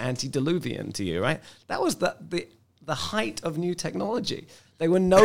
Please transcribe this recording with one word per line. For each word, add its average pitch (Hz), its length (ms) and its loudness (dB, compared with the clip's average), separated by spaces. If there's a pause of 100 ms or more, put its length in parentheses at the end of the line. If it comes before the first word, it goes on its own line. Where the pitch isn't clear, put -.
antediluvian 131 920 -4
to 101 120 -6
you, 87 180 -2
right? - 180 -2 (280)
That - 120 -4
was 349 160 0
the, - 240 -2
the, 170 280 -8 (360)
the 147 100 -4
height - 500 -4
of 160 120 -4
new 175 180 -2
technology. 202 720 -6 (320)
They 165 100 2
were 180 120 4
no 190 240 8